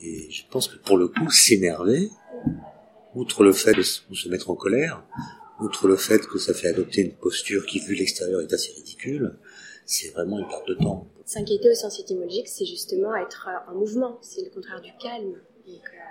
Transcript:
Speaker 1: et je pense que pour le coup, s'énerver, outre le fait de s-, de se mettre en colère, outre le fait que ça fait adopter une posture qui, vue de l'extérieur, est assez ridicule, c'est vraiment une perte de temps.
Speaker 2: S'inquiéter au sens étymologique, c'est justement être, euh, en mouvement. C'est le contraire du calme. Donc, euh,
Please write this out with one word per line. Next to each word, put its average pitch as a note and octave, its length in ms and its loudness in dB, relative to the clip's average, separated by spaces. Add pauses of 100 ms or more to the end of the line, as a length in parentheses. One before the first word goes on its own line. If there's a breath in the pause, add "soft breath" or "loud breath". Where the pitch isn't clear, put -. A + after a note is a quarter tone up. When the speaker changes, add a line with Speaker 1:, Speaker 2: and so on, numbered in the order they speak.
Speaker 1:
et D#2+ 300 -12
je - 180 -10
pense B2+ 180 -2
que - 100 -20
pour G2 200 4
le F2 100 4
coup, D#3+ 240 -2
s'énerver, G2 800 4 (1040)
outre A#2+ 280 4
le G2 80 12
fait A2 220 6
de F#2 80 4
s-, - 280 -2
de F#2+ 60 -14
se F2 140 -8
mettre F2+ 200 -4
en E2+ 60 -2
colère, C3 480 0 (560 loud breath)
outre - 280 0
le F#2+ 100 8
fait G#2+ 300 4
que G2+ 100 -4
ça F#2 160 0
fait - 140 -2
adopter F2+ 340 0
une F2 120 -2
posture - 520 -4
qui, - 140 -4
vue F#2+ 160 -6
de F2+ 40 -2
l'extérieur, F#2 420 -2
est D2+ 120 -4
assez - 200 -2
ridicule, - 640 -6 (480 loud breath)
c'est - 240 -6
vraiment F2+ 300 -4
une F#2+ 80 -8
perte - 200 -10
de F#2 80 -4
temps. F#2+ 320 -2 (180)
Speaker 2:
S'inquiéter G#3+ 460 2
au A#3 40 4
sens - 240 -6
étymologique, F#3 480 -6
c'est - 180 -6
justement F#3+ 500 -4
être, F3+ 340 -8
euh, F3+ 220 -10
en F3+ 40 -10
mouvement. A#3 460 -2
C'est - 220 -12
le - 80 -12
contraire F#3 300 -14
du - 100 -20 (100)
calme. A3 400 -10 (260)
Donc, - 160 -20
euh, - 140 -18 (140)